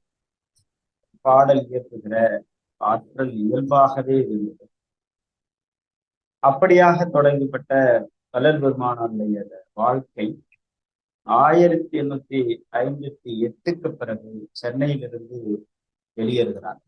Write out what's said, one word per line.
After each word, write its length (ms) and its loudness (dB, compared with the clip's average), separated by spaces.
பாடல் 380 6
இயற்றுகிற 520 -10
ஆற்றல் 520 -4
இயல்பாகவே 880 0
இருந்தது. 460 -6
அப்படியாக 680 4
தொடங்கப்பட்ட 640 0
வள்ளல் 300 0
பெருமானாருடைய 800 -4
வாழ்க்கை 540 -2
ஆயிரத்தி 680 4
எண்ணூத்தி 420 -4
ஐம்பத்தி 680 -6
எட்டுக்கு 500 -6
பிறகு 400 -10
சென்னையிலிருந்து 880 -6
வெளியேறுகிறார். 720 -4